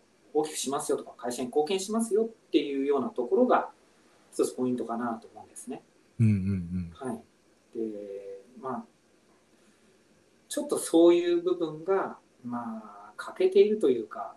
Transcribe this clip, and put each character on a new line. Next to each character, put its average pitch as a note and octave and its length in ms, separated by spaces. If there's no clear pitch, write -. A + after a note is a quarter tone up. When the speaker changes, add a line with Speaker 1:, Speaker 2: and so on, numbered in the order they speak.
Speaker 1:
大 D3+ 120
き D#3 80
く - 40
し B2+ 140
ま D3 100
す D3+ 100
よ C3 60
と B2 60
か、 - 120
会 B2 160
社 C3 120
に B2 60
貢 D3+ 180
献 - 120
し - 120
ま A3+ 120
す - 100
よ A3 100
っ A3+ 40
て E3 60
い C#3+ 240
う C3+ 40
よ C#3+ 120
う B2+ 40
な A#2+ 80
と B2 160
こ F#3+ 100
ろ B3 100
が、 - 240
一 - 140
つ - 80
ポ B2+ 140
イ B2+ 40
ン B2 60
ト A#2 60
か A#2 140
な A#2+ 160
と - 140
思 - 160
う - 20
ん - 40
で - 60
す - 120
ね。 - 160
Speaker 2:
う A2+ 40
ん A2+ 40
う - 20
ん G#2+ 40
う - 20
ん。 B2+ 40
Speaker 1:
は A#2 40
い。 - 80
で、 G#2 680
ま B2+ 180
あ、 A2+ 80
ち - 100
ょ D4+ 60
っ - 20
と - 120
そ E3+ 300
う F3 40
い F3 180
う F3 100
部 F3 140
分 D#3 280
が、 F#3+ 340
ま A#2+ 400
あ、 - 340
欠 - 200
け F#3 120
て G3+ 100
い G#3 100
る G#3+ 100
と D3+ 100
い A#2 100
う G#2+ 80
か、 - 300